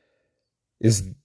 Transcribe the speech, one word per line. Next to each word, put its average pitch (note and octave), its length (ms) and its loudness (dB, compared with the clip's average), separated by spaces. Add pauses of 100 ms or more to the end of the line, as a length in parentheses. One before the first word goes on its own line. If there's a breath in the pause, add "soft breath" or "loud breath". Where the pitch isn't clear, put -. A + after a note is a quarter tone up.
(800)
is G2+ 300 0 (160)